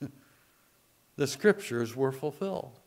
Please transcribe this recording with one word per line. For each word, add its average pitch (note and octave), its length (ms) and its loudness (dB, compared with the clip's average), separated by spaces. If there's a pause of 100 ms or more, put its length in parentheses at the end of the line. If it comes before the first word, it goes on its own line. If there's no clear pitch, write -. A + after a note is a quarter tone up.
<laughs> C#3 100 -8 (1080)
The C#3+ 80 2
scriptures A#2+ 720 2
were C3+ 160 2
fulfilled D3 760 -6